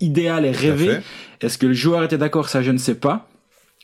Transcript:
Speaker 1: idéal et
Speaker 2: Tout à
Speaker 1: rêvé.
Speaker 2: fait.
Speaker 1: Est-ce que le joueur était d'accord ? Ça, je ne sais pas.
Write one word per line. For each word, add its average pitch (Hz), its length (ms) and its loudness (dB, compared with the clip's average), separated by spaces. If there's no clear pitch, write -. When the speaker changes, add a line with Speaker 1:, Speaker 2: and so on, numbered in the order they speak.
Speaker 1:
idéal 165 460 0
et 131 60 0
Speaker 2:
Tout 127 60 -4
à - 40 -4
Speaker 1:
rêvé. 151 240 2
Speaker 2:
fait. - 600 -4
Speaker 1:
Est-ce - 120 -6
que 131 80 2
le 127 80 2
joueur 165 280 2
était 160 160 0
d'accord ? 151 300 0
Ça, 131 140 0
je 131 80 0
ne 127 80 2
sais 127 160 -2
pas. 165 340 -2